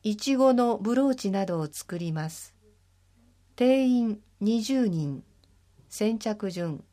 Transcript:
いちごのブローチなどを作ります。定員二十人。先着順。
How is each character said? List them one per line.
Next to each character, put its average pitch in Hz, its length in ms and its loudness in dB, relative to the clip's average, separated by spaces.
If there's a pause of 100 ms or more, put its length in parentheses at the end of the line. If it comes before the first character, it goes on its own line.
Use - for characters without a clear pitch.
い 214 140 -2
ち 269 180 0
ご 262 180 6
の 240 240 2
ブ 214 180 -2
ロ 269 160 4
ー 254 40 0
チ 208 160 -4
な 196 140 0
ど 175 140 -2
を 151 120 -4
作 - 260 -12
り 170 140 -4
ま 160 180 -4
す。 - 260 -16 (1000)
定 262 300 4
員 233 340 2 (220)
二 220 200 2
十 254 260 0
人。 151 360 -4 (640)
先 220 300 -2
着 214 320 -4
順。 170 420 -6